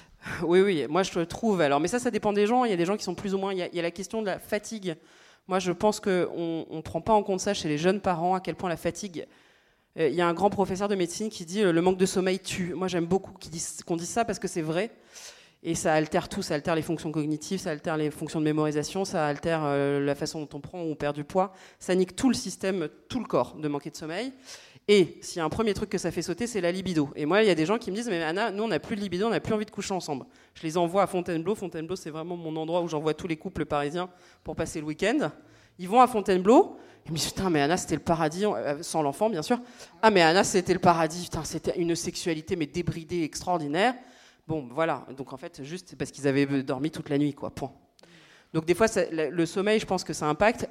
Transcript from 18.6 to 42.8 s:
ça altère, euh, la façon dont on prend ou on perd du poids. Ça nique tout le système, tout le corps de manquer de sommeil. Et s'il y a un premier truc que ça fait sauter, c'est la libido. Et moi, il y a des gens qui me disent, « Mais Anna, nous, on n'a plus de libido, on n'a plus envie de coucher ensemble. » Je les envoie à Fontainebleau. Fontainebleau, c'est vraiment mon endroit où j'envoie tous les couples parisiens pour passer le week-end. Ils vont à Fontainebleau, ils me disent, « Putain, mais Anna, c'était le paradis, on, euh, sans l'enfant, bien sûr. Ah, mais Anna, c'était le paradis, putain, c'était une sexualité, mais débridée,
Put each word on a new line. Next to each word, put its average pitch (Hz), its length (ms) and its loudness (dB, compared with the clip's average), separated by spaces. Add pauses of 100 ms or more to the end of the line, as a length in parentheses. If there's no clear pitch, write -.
ça 185 220 0
altère, 156 380 0
euh, 143 340 2
la 143 160 0
façon 156 260 -6
dont 143 160 -8
on 143 40 -10
prend 180 200 -12
ou 170 40 -4
on 160 100 -2
perd 147 220 -2
du 147 80 -6
poids. 190 280 0 (280)
Ça 185 160 2
nique 185 180 2
tout - 140 4
le 240 80 4
système, 190 520 -4 (200)
tout 254 100 -4
le 220 60 -6
corps - 320 0
de 151 100 -6
manquer 143 240 -4
de - 60 -14
sommeil. 185 360 -8 (540)
Et 202 340 6
s'il - 180 -10
y - 20 -2
a 160 40 0
un 156 40 2
premier 220 260 0
truc 202 160 -6
que 190 80 -2
ça 165 140 -2
fait 180 100 -4
sauter, 180 240 -4
c'est 226 140 -4
la 170 100 2
libido. 175 460 0
Et 147 100 -2
moi, 190 160 6
il 220 60 6
y - 20 8
a 170 60 4
des 156 100 2
gens 202 100 2
qui 240 140 -6
me 185 60 -4
disent, « 233 120 -4
Mais 170 140 0
Anna, 185 300 -2
nous, 202 100 -2
on 226 60 0
n'a 170 100 2
plus 214 160 -8
de 202 60 -4
libido, 190 260 -2
on 233 40 0
n'a 175 100 2
plus - 120 -4
envie 214 140 0
de - 60 -16
coucher - 200 -8
ensemble. » 160 340 -6 (280)
Je - 80 -20
les 160 140 -2
envoie 175 260 4
à 175 60 4
Fontainebleau. 175 480 -2
Fontainebleau, 170 400 -8
c'est 185 140 -10
vraiment 165 260 -8
mon 160 180 -8
endroit 160 260 -2
où 170 60 0
j'envoie 156 280 -2
tous 151 120 -10
les 160 100 -4
couples 165 300 -6
parisiens 147 420 -2 (360)
pour 156 100 -8
passer 165 240 -4
le 151 80 -8
week-end. 190 460 0 (480)
Ils 180 80 -8
vont 226 120 6
à 247 60 10
Fontainebleau, 208 720 6 (280)
ils - 40 -8
me 160 60 -4
disent, « - 160 -2
Putain, 190 180 -2
mais 156 100 4
Anna, 147 160 4
c'était 170 200 -2
le 143 40 -2
paradis, 165 460 0
on, 202 80 0
euh, 143 260 -2
sans 165 220 -2
l'enfant, 147 260 0
bien 180 140 -2
sûr. 240 160 0 (440)
Ah, 220 100 8
mais 185 100 8
Anna, 165 220 6
c'était 185 280 2
le 180 60 2
paradis, 170 460 4
putain, 165 180 -6
c'était 165 380 -4
une 170 160 0
sexualité, 165 580 -4
mais 160 120 -2
débridée, 165 580 -4